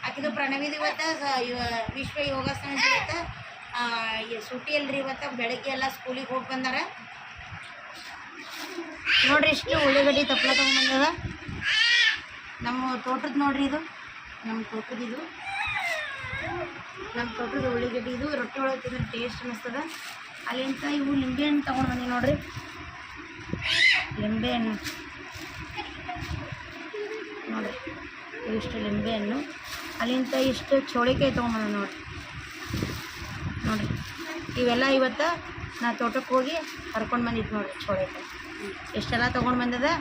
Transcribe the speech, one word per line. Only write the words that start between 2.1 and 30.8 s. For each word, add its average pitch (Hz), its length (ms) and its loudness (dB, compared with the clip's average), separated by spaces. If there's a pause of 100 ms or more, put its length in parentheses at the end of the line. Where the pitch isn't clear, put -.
ಯೋಗಾಸನ 269 400 -2
ಇವತ್ತು, 339 480 2 (600)
ಆ, - 20 2 (380)
ಈ 226 200 -6 (100)
ಸೂಟಿ 254 260 -4
ಅಲ್ರಿ 277 220 2
ಇವತ್ತು. 262 400 -4
ಬೆಳಗ್ಗೆ 240 340 -2
ಎಲ್ಲ 262 160 0
ಸ್ಕೂಲಿಗೆ 254 460 -4
ಹೋಗಿ 247 180 -2
ಬಂದಾರ. 262 240 -2 (2500)
ನೋಡ್ರಿ, 302 200 8
ಇಷ್ಟು 302 380 4
ಉಳ್ಳಾಗಡ್ಡಿ 277 360 8
ತಪ್ಪಲ 269 360 4
ತೊಗೊಂಡ್ಬಂದದ 269 480 6 (1500)
ನಮ್ಮ 254 340 2 (100)
ತೋಟದ. 262 320 0
ನೋಡ್ರಿ, 277 280 4
ಇದು 285 140 2 (680)
ನಮ್ಮ 226 160 -2 (100)
ತೋಟದ, 226 360 -6
ಇದು 247 120 -6 (2000)
ನಮ್ಮ 240 220 -2
ತೋಟದ 262 360 0
ಉಳ್ಳಾಗಡ್ಡಿ. 240 380 0
ಇದು 254 240 -2
ರೊಟ್ಟಿ 247 240 -4
ಒಳಗೆ 269 220 0
ತಿಂದ್ರೆ 247 300 -2
ಟೇಸ್ಟ್ 233 320 -4
ಅನ್ನಿಸ್ತದ. 240 320 -6 (720)
ಅಲ್ಲಿಂದ 269 340 -2
ಇವು 285 380 2
ಲಿಂಬೆ 254 260 2
ಹಣ್ಣು 294 140 4
ತೊಗೊಂಡು 262 280 2
ಬಂದೀನಿ 247 260 -2
ನೋಡ್ರಿ, 254 200 4 (1900)
ಲಿಂಬೆ 220 320 2
ಹಣ್ಣು 226 200 2 (2750)
ನೋಡ್ರಿ, - 220 -2 (720)
ಇವಿಷ್ಟು 220 380 -2
ಲಿಂಬೆ 208 320 2
ಹಣ್ಣು. 208 200 0 (640)
ಅಲ್ಲಿಂದ 254 320 2
ಇಷ್ಟು 269 600 4